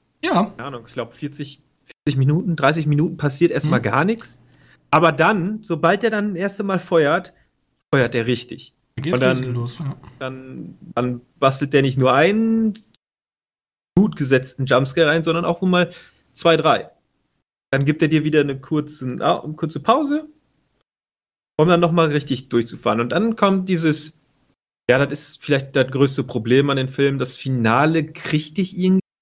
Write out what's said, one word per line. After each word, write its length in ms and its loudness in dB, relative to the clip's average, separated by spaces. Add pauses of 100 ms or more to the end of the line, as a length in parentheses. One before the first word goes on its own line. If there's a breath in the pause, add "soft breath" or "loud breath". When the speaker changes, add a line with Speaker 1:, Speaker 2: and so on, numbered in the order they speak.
(220)
Speaker 1:
Ja. 220 0
Speaker 2:
Keine 200 -10
Ahnung, 220 -14
ich 60 -20
glaub, 220 -8
vierzig, 480 -12 (220)
vierzig 340 -4
Minuten, 380 0
dreißig 300 0
Minuten 300 0
passiert 340 0
erstmal 300 0
Speaker 1:
Mhm. 40 -6
Speaker 2:
gar 200 0
nichts. 360 -6 (500 soft breath)
Aber 200 4
dann, 520 0
sobald 420 0
er 60 0
dann 240 -4
das 60 -6
erste 240 -6
Mal 140 -2
feuert, 540 0 (600)
feuert 200 2
er 120 -2
richtig. 480 -6 (220)
Speaker 1:
Da 60 -8
geht's 120 -2
Speaker 2:
Und 60 0
dann, 180 2
Speaker 1:
richtig 160 -6
los, 240 -8
ja. 180 -8 (220)
Speaker 2:
dann, 580 -14 (180)
dann 260 -2 (180)
bastelt 340 0
der 100 4
nicht 140 0
nur 160 4
einen 640 2 (1200)
gut 200 4
gesetzten 500 0
Jumpscare 420 2
rein, 160 2
sondern 220 0
auch 160 -2
wohl 60 0
mal 220 2 (440 loud breath)
zwei, 220 4
drei. 340 2 (800)
Dann 160 2
gibt 160 0
er 60 2
dir 160 2
wieder 160 2
eine 200 -4
kurzen, 600 -6
ah, 200 0
eine 120 -10
kurze 260 -6
Pause, 480 0 (1300)
um 100 4
dann 120 4
nochmal 280 2
richtig 420 -4
durchzufahren. 500 0
Und 120 -2
dann 220 0
kommt 360 0
dieses, 420 0 (760)
ja, 80 6
das 200 -2
ist 240 -10
vielleicht 320 -2
das 160 2
größte 320 0
Problem 460 0
an 80 0
den 140 -2
Filmen, 280 0
das 180 -6
Finale 680 0
kriegt 540 -6
dich 180 -6
irgendwie 240 2 (220)